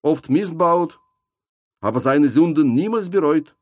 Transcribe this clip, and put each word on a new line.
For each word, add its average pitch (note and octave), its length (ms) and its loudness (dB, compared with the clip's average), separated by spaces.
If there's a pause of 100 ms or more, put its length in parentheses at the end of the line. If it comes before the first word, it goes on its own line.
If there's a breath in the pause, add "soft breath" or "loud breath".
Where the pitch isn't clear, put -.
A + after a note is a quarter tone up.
oft D3+ 280 -2
missbaut, F3 680 0 (800)
aber A2 200 -2
seine C#3 280 2
Sünden D3 460 2
niemals G3 360 -2
bereut D#3 520 0